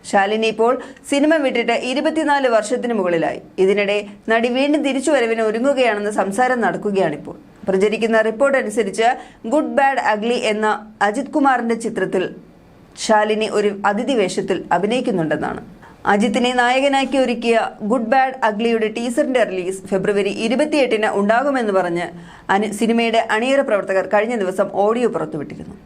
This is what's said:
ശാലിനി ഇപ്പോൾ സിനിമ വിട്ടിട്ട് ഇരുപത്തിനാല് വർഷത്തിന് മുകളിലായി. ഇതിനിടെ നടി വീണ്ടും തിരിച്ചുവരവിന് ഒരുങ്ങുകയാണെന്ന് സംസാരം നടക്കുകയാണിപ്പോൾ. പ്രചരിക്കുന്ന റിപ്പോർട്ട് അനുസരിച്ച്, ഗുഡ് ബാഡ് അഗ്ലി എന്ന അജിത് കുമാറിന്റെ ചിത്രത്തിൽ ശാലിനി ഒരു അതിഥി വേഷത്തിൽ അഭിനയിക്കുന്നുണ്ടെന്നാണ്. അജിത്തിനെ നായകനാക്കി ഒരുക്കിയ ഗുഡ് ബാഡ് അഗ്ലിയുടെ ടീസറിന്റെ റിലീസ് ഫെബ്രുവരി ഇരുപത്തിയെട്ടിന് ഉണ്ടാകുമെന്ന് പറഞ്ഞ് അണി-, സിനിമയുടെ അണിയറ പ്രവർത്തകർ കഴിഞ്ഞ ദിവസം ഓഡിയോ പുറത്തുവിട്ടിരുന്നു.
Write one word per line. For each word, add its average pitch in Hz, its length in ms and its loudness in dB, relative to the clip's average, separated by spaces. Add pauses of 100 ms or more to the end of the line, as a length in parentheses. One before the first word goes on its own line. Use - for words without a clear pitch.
(120)
ശാലിനി 214 420 0
ഇപ്പോൾ 226 200 2 (360)
സിനിമ 285 240 4 (120)
വിട്ടിട്ട് 233 300 0 (140)
ഇരുപത്തിനാല് 294 680 0
വർഷത്തിന് 240 440 0
മുകളിലായി. 170 420 0 (220)
ഇതിനിടെ 202 340 2 (340)
നടി 233 260 2
വീണ്ടും 285 300 2
തിരിച്ചുവരവിന് 254 640 0
ഒരുങ്ങുകയാണെന്ന് 226 720 0
സംസാരം 247 460 0
നടക്കുകയാണിപ്പോൾ. 175 720 -2 (320)
പ്രചരിക്കുന്ന 214 500 2 (120)
റിപ്പോർട്ട് 269 320 0
അനുസരിച്ച്, 214 480 0 (440)
ഗുഡ് 247 260 0
ബാഡ് 269 240 2 (100)
അഗ്ലി 220 260 -2 (140)
എന്ന 214 140 0 (400)
അജിത് 226 280 -4
കുമാറിന്റെ 240 500 2
ചിത്രത്തിൽ 185 400 -2 (800)
ശാലിനി 214 420 2 (120)
ഒരു 202 100 2 (220)
അതിഥി 247 300 -2
വേഷത്തിൽ 185 360 -2 (200)
അഭിനയിക്കുന്നുണ്ടെന്നാണ്. 180 840 -2 (440)
അജിത്തിനെ 240 480 2
നായകനാക്കി 269 640 2
ഒരുക്കിയ 233 420 2 (220)
ഗുഡ് 220 320 0
ബാഡ് 262 300 2
അഗ്ലിയുടെ 214 440 0
ടീസറിന്റെ 240 560 0
റിലീസ് 185 400 -4
ഫെബ്രുവരി 196 460 0
ഇരുപത്തിയെട്ടിന് 247 800 0 (100)
ഉണ്ടാകുമെന്ന് 233 540 0
പറഞ്ഞ് 175 340 0 (420)
അണി-, 208 220 2
സിനിമയുടെ 226 600 0
അണിയറ 254 300 2
പ്രവർത്തകർ 190 520 0
കഴിഞ്ഞ 220 220 2
ദിവസം 190 380 -2
ഓഡിയോ 220 360 2
പുറത്തുവിട്ടിരുന്നു. 160 680 -8 (100)